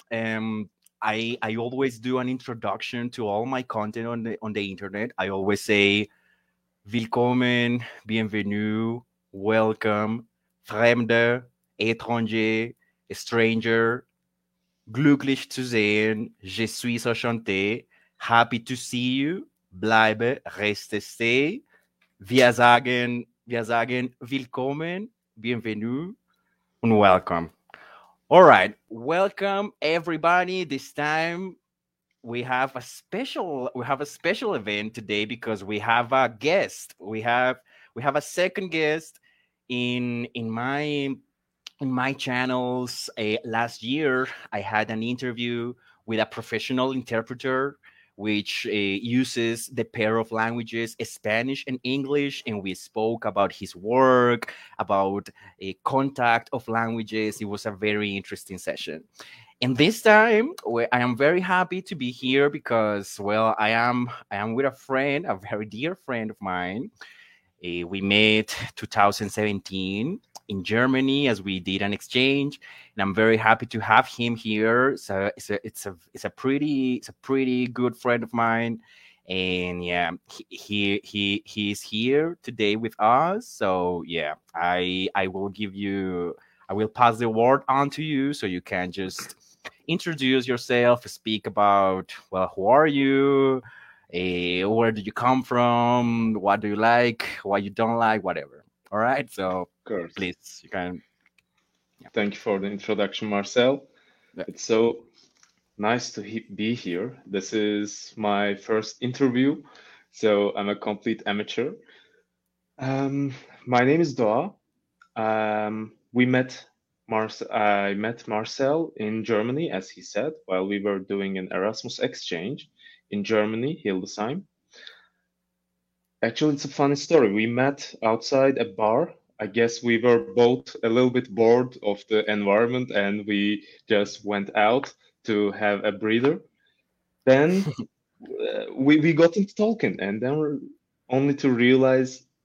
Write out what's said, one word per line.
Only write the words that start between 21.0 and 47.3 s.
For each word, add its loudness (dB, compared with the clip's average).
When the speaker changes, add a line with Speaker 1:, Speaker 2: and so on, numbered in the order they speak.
Speaker 1:
stay." -2
Wir 6
sagen, 4
wir -4
sagen, -2
"Willkommen, -6
bienvenue, -4
and 6
welcome." 4
All 10
right, 10
welcome -2
everybody. 0
This -8
time -2
we -6
have -2
a -10
special, -8
we -6
have -2
a -8
special -4
event -4
today -2
because -6
we -4
have 0
a 4
guest. -2
We -8
have, 0
we -12
have -2
a -2
second -4
guest -2
in, -4
in -8
my, -4
in -4
my -2
channels. -4
Uh, 0
last -4
year, 0
I -6
had -2
an -4
interview -6
with 0
a 2
professional -4
interpreter, -4